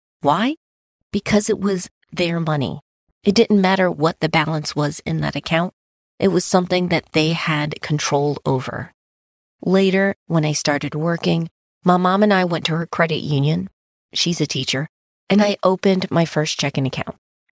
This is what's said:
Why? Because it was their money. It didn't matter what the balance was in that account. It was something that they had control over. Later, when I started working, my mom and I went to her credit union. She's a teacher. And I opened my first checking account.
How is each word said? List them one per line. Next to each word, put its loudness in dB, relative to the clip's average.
Why? 0
Because 0
it 0
was -2
their -2
money. -2
It 4
didn't 4
matter 2
what -2
the 0
balance -2
was -2
in -4
that -4
account. -2
It 2
was 2
something 2
that -2
they 2
had -4
control -2
over. -4
Later, 2
when 2
I 0
started -2
working, -2
my 4
mom 2
and 4
I 2
went -2
to -2
her -4
credit -2
union. 0
She's -2
a 0
teacher. -4
And 6
I 2
opened 2
my 2
first -4
checking -2
account. -8